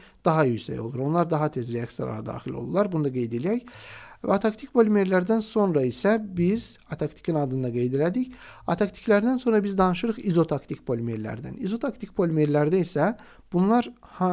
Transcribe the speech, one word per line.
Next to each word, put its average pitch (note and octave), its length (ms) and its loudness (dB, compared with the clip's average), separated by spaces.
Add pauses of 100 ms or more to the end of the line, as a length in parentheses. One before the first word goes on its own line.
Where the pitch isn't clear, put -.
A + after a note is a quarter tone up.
(240)
daha D#3+ 240 4
yüksək B2 320 -4
olur. B2+ 280 -6
Onlar E3+ 220 2
daha D3+ 220 0
tez A#2+ 200 -6
reaksiyalara A#2 540 -6
daxil A#2 260 -8
olurlar. F3+ 400 -2
Bunu D#3 160 0
da B2+ 80 -4
qeyd A#2 240 -4
eləyək. G#3+ 300 -4 (560)
Və G#3 60 2
ataktik G#3+ 400 -2
polimerlərdən G#3 720 4
sonra F#3+ 400 2
isə G3+ 340 2
biz, G3 600 0 (120)
ataktikin D#3 460 -4
adını C3 320 -2
da - 20 -2
qeyd B2 280 0
elədik, G#3+ 340 -2 (340)
ataktiklərdən G#3 720 2
sonra A3 240 2
biz G3 160 -2
danışırıq F#3 460 2
izotaktik D#3+ 640 0
polimerlərdən. A#2 760 -6
İzotaktik A3 540 -6
polimerlərdə D#3 640 2
isə E3 320 0 (400)
bunlar G#3 340 4 (300)
ha-, F#3 160 2